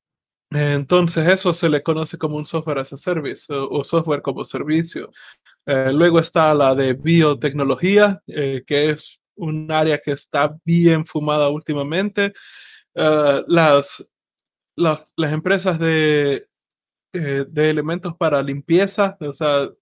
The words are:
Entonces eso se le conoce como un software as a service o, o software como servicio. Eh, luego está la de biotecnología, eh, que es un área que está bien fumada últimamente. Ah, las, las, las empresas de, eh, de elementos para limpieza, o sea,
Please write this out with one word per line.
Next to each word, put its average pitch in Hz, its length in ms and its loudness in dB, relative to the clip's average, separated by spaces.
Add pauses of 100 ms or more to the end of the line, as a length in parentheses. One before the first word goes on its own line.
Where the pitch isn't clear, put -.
(500)
Entonces 147 800 0
eso 185 240 2
se 170 160 0
le 147 140 0
conoce 160 340 -4
como 151 200 -4
un 151 100 -6
software 156 320 -4
as 135 140 -8
a 135 60 -12
service 156 540 -6
o, 139 180 -4
o 139 140 -4
software 156 380 -2
como 135 220 -6
servicio. 160 680 -4 (560)
Eh, 131 260 0
luego 170 260 4
está 160 360 2
la 135 200 4
de 135 200 0
biotecnología, 151 1300 2
eh, 135 400 -4
que 147 240 0
es - 300 -8 (180)
un 156 340 -6
área 156 260 2
que 147 140 -4
está 147 520 -2
bien 165 420 4
fumada 151 420 0
últimamente. 160 840 -2 (640)
Ah, 151 500 2
las, 151 640 2 (640)
las, 160 300 0 (100)
las 156 160 -2
empresas 180 460 -2
de, 151 680 0 (680)
eh, 143 340 -4
de 156 220 0
elementos 160 460 -4
para 147 260 0
limpieza, 180 800 0
o 147 120 -8
sea, 143 360 0 (140)